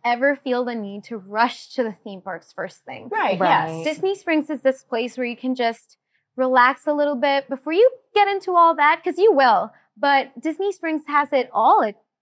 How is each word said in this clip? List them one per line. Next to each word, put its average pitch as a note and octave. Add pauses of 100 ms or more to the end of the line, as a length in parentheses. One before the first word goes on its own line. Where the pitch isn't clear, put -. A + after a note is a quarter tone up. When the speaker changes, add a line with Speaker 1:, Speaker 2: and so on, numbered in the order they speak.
Speaker 1:
ever B3
feel B3
the A#3+
need G3+
to A#3
rush G#3+
to B3+
the G#3+
theme F#3+
parks F3
first -
thing. A#2
Speaker 2:
Right, A3
Speaker 3:
Right. F3
Speaker 2:
yes. E3
Speaker 1:
Disney F#4
Springs D#4
is C4+
this C4
place A#3+
where B3+
you A#3
can B3+
just A#3 (380)
relax B3+
a D4+
little D4
bit C#4
before C#4
you A#4 (240)
get G4+
into G4
all E4
that, D#4
'cause F4
you G#4
will. A3+ (260)
But C4+
Disney F4
Springs D#4+
has C#4+
it B3
all, D4+
it G#3 (260)